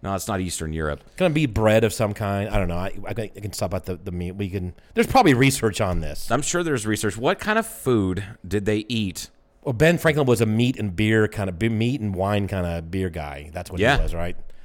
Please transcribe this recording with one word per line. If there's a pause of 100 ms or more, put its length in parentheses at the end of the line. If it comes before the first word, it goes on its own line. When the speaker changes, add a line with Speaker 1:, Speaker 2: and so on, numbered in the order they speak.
Speaker 1:
no,
it's
not
Eastern
Europe. (140)
Speaker 2:
gonna
be
bread
of
some
kind.
I
don't
know.
I, (120)
I
can,
I
can
stop
at
the,
the
meat.
We
can, (200)
there's
probably
research
on
this.
Speaker 1:
I'm
sure
there's
research.
What
kind
of
food (240)
did
they
eat? (340)
Speaker 2:
Well,
Ben
Franklin
was
a
meat
and
beer
kind
of,
be-,
meat
and
wine
kind
of
beer
guy.
That's
what
Speaker 1:
Yeah.
Speaker 2:
he
was,
right? (280)